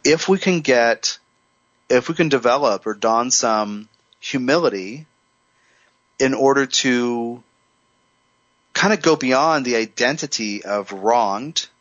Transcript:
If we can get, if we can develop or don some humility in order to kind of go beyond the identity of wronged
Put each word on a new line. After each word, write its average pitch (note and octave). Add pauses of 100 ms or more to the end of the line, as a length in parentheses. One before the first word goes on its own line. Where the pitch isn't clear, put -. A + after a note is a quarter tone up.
If D#3+
we F#3+
can F3
get, A#2+ (680)
if B2
we E3
can E3
develop A#2+
or G#2+
don A2+
some G#2+ (300)
humility C3 (1120)
in C3+
order C#3
to A#2+ (1300)
kind G3
of F3+
go D#3+
beyond C#3
the A#2+
identity A2+
of G2+
wronged A2 (120)